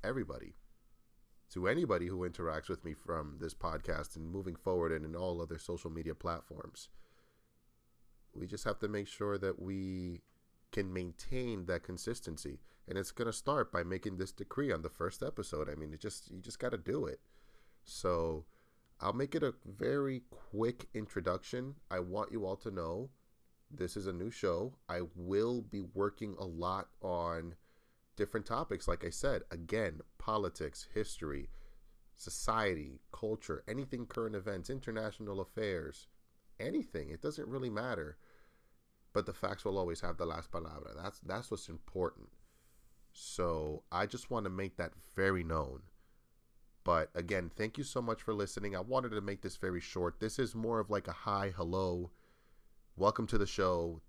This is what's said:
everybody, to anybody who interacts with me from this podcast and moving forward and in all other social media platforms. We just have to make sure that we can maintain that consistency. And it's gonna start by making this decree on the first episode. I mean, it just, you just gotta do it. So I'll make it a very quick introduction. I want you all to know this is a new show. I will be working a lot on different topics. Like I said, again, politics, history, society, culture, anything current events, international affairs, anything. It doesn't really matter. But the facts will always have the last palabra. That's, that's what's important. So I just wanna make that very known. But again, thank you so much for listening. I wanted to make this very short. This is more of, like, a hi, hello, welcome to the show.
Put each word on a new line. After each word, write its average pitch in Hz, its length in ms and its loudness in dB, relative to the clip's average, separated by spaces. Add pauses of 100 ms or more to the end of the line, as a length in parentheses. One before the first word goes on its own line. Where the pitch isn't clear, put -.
everybody, 113 500 -2 (960)
to 90 160 2
anybody 110 380 6
who 90 240 0
interacts 82 400 -2
with 90 160 -2
me 80 80 -4
from 76 480 -4
this 78 140 -4
podcast 78 600 -2
and 80 140 -6
moving 92 260 -4
forward 87 360 4
and 78 120 2
in 78 120 -4
all 87 260 0
other 82 160 -4
social 85 320 -4
media 80 240 -2
platforms. - 760 -6 (1500)
We - 100 -6
just 101 180 -6
have 104 160 2
to 107 80 0
make 104 200 0
sure 101 320 0
that 95 200 0
we 92 600 -4 (500)
can 98 220 0
maintain 95 720 -2
that 87 180 0
consistency. 82 760 -4 (280)
And 90 80 -4
it's 95 160 0
gonna 117 220 0
start 139 380 2
by 87 120 2
making 92 340 -2
this 95 140 -2
decree 135 400 0
on 80 120 2
the 82 60 0
first - 340 -2
episode. 78 440 -2
I 71 60 -4
mean, 76 200 -6
it 78 60 -8
just, - 320 -8
you 92 80 -10
just 107 200 -10
gotta - 180 0
do - 280 0
it. 71 140 -4 (640)
So 82 640 2 (560)
I'll 101 120 2
make 139 200 0
it 160 80 4
a 139 140 2 (100)
very 131 640 2
quick - 640 0
introduction. 107 840 0 (140)
I 92 120 2
want 92 300 0
you 107 140 0
all 95 120 0
to - 120 -6
know 95 400 -2 (640)
this 92 260 -2
is 98 80 -2
a 95 80 0
new 90 160 -2
show. 101 460 2 (120)
I 87 140 0 (140)
will 101 460 4
be 101 200 -4
working 98 560 0
a 98 80 -2
lot 90 440 -2 (120)
on 85 540 0 (600)
different 104 300 0
topics. 117 420 0
Like - 160 2
I 87 60 0
said, 127 400 2
again, 82 520 0 (180)
politics, 98 760 0
history, 73 560 -2 (640)
society, 90 840 2 (120)
culture, 107 560 -2
anything 123 380 -2
current 113 300 -2
events, 95 340 -2
international 110 720 -2
affairs, 92 680 -2 (520)
anything. 110 500 0
It 80 120 -6
doesn't - 260 -2
really 127 220 -2
matter. 104 480 -2 (960)
But 101 120 4
the 98 80 -4
facts 98 300 0
will 98 140 4
always 87 240 0
have 87 160 2
the 87 80 2
last 82 260 -2
palabra. 78 500 -6
That's, 98 180 -6
that's 107 300 -4
what's - 200 -4
important. 82 580 0 (880)
So 78 760 0
I 90 140 4
just 117 240 -6
wanna 107 200 0
make 95 260 -2
that 82 160 -2 (240)
very 95 280 6
known. 73 400 0 (1000)
But 82 320 6
again, 87 400 0
thank 110 220 -2
you 143 60 0
so 131 180 -2
much 113 200 0
for 113 120 0
listening. 101 420 0
I 92 60 0
wanted 123 300 2
to 107 100 0
make 101 200 -2
this 92 160 -4
very 90 240 0
short. 87 380 0
This 110 180 0
is 123 180 2
more 113 240 2
of, 104 100 0
like, 101 180 2
a 87 40 -4
hi, 98 440 0
hello, 87 560 2 (840)
welcome 104 320 6
to 113 100 8
the 101 80 8
show. 85 640 4